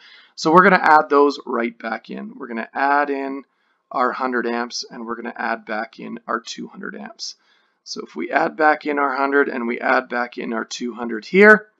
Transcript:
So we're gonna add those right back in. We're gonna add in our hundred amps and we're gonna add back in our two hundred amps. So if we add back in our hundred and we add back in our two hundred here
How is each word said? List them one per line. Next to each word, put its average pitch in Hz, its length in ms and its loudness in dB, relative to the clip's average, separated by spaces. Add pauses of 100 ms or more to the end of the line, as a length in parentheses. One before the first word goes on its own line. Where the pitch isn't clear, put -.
(340)
So - 160 -2
we're 180 140 8
gonna 185 180 6
add 151 280 6
those 143 360 4
right 117 320 -4
back 113 320 -10
in. 127 260 -12
We're 131 120 -14
gonna 113 260 -8
add 143 360 2
in 135 340 -6 (480)
our 127 180 2
hundred 120 380 -2
amps 120 420 -6
and 113 160 -14
we're 117 100 -8
gonna 117 200 -10
add 117 280 -6
back 113 360 -10
in 113 260 -12
our 117 140 -4
two 120 260 -14
hundred - 300 -14
amps. - 400 -16 (480)
So - 180 -12
if - 120 -18
we - 160 -8
add 151 240 0
back 151 300 2
in 147 140 -2
our 139 180 -2
hundred 139 320 2
and 120 180 -4
we 120 140 -4
add 131 300 0
back 120 260 -4
in 120 160 -6
our 113 140 -4
two 120 260 -8
hundred 113 320 -8
here 208 440 6 (120)